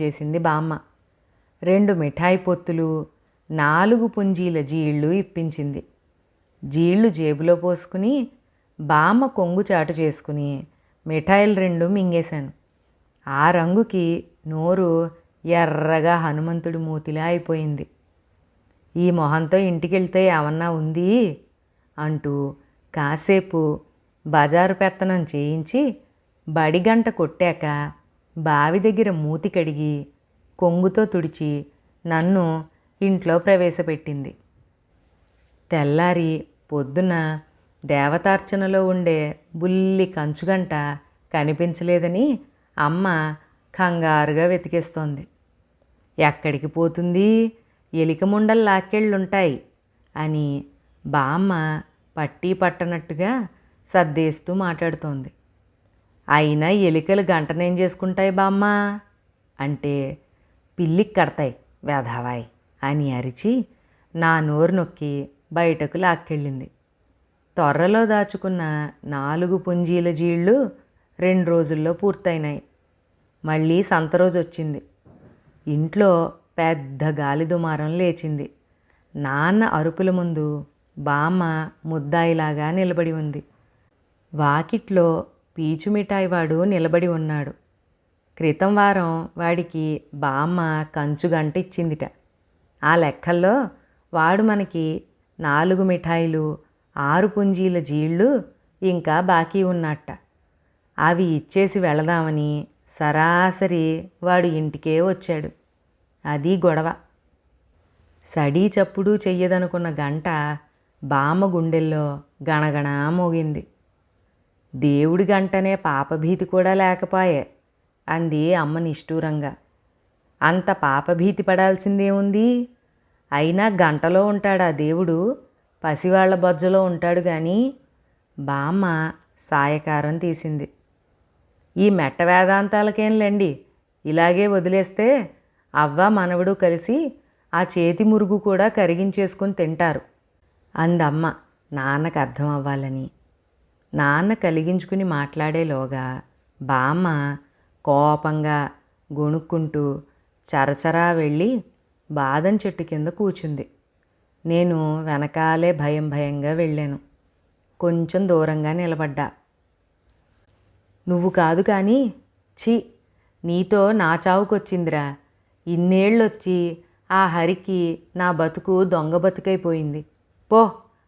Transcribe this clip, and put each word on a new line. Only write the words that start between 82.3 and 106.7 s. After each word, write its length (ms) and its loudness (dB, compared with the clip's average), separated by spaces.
నిలబడి 400 -2
ఉంది. 320 -6
వాకిట్లో 920 0
పీచు 340 -2
మిఠాయి 360 -2
వాడు 360 0
నిలబడి 440 0
ఉన్నాడు. 440 -4
క్రితం 380 0
వారం 640 2
వాడికి 640 -2
బామ్మ 720 -2
కంచు 340 -2
గంట 280 0
ఇచ్చిందిట. 540 -6
ఆ 120 4
లెక్కల్లో 720 0
వాడు 300 2
మనకి 600 -2
నాలుగు 440 2
మిఠాయిలు, 760 -2
ఆరు 300 2
పుంజీల 520 0
జీళ్ళు 640 0
ఇంకా 380 0
బాకీ 420 2
ఉన్నట్ట. 540 -4
అవి 240 4
ఇచ్చేసి 560 0
వెళదామని 880 0
సరాసరి 1200 0
వాడు 240 2
ఇంటికే 540 -2
వచ్చాడు. 480 -2
అది 320 0
గొడవ. 360 0